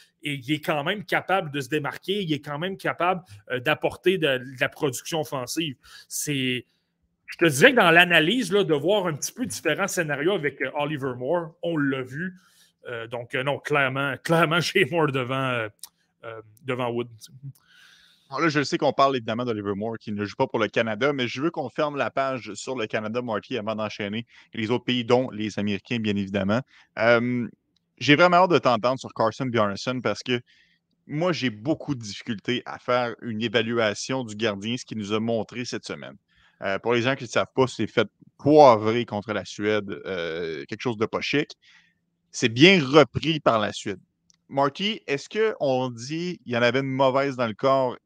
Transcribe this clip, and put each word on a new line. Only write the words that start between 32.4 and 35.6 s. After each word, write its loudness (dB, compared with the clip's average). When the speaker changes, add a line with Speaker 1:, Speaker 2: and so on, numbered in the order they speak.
Speaker 2:
à -12
faire 0
une -6
évaluation 0
du -12
gardien, -4
ce -10
qu'il -10
nous -4
a 2
montré -4